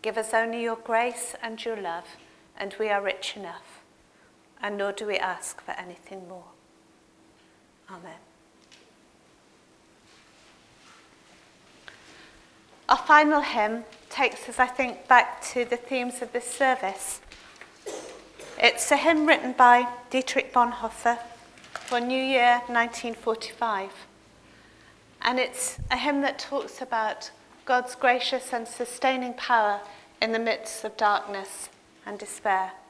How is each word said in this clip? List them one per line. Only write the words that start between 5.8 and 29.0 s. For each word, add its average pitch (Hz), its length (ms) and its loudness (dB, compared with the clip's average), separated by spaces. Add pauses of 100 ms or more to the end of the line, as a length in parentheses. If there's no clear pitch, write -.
more. 180 220 -18 (1400)
Amen. 170 260 -18 (4000)
Our 247 80 8
final 302 440 6
hymn 226 420 -2 (260)
takes - 400 -2
us, - 80 -10
I 254 80 6
think, 254 420 -6
back - 440 6
to 247 120 0
the 233 140 -2
themes 247 460 -4
of 226 100 -12
this 247 140 -4
service. 254 720 0 (1400)
It's - 300 4
a 285 60 6
hymn 311 280 4
written 254 280 4
by 247 340 8 (220)
Dietrich 262 420 0
Bonhoeffer 233 680 0 (680)
for 240 160 0
New 254 200 0
Year 240 460 4
nineteen 233 460 0
forty-five. 220 760 -4 (1300)
And 254 180 0
it's - 400 -4 (100)
a 254 60 2
hymn 277 280 0
that 277 140 -2
talks - 440 -8
about 220 500 -4 (320)
God's 247 320 0
gracious 247 560 0
and 226 160 -4
sustaining 254 680 -2